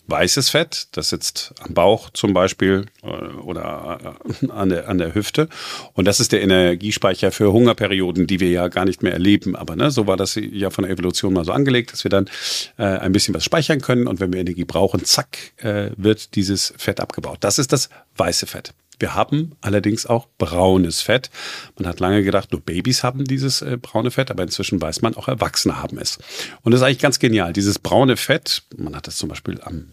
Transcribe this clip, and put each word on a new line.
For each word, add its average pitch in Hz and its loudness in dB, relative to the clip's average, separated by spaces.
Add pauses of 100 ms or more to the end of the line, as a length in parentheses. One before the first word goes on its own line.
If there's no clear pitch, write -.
weißes - 0
Fett, - -2
das - -4
sitzt - -6
am 80 -10
Bauch 95 4
zum 104 0
Beispiel, 95 2 (160)
äh, - -12
oder, - -10 (260)
äh, 135 -2
an 98 -2
der, 85 -2
an 95 0
der 82 -2
Hüfte. 147 -2 (440)
Und 95 0
das 101 4
ist 117 0
der 101 4
Energiespeicher 92 2
für 101 2
Hungerperioden, 95 4
die 90 0
wir 92 4
ja 90 2
gar 92 0
nicht 90 -2
mehr 92 2
erleben. 92 4
Aber, 82 -8
ne, 139 2
so 113 0
war 95 2
das 92 -2
ja 101 -4
von 101 -2
der 95 -2
Evolution 90 0
mal 85 2
so 90 -2
angelegt, 131 2
dass - -8
wir 101 0
dann, 98 2 (500)
äh, 113 -2
ein 95 0
bisschen 98 2
was 80 -4
speichern 156 0
können. 123 2
Und 113 -4
wenn 92 -2
wir 92 -4
Energie 87 -4
brauchen, 92 0
zack, - -2 (220)
äh, 104 -4
wird 104 2
dieses 98 0
Fett - -4
abgebaut. - -8
Das 101 0
ist 135 0
das - 0 (260)
weiße 87 0
Fett. - -14 (240)
Wir - -4
haben 147 -2
allerdings 104 0
auch 117 0 (100)
braunes 87 4
Fett. 123 0 (460)
Man 87 -4
hat 85 -6
lange 98 4
gedacht, 95 0
nur - -2
Babys 87 -2
haben 131 -2
dieses, 135 -2
äh, 131 -6
braune 120 -4
Fett, - 0
aber 92 -4
inzwischen 92 -4
weiß 80 -4
man, 113 0
auch - -12
Erwachsene 98 -2
haben - -8
es. - -6 (440)
Und 113 2
das 127 6
ist 131 4
eigentlich 135 0
ganz 143 2
genial. 104 2
Dieses 98 0
braune 120 4
Fett, - -2 (140)
man 76 -8
hat 73 -12
das - -10
zum 78 -6
Beispiel - -8
am, 85 -10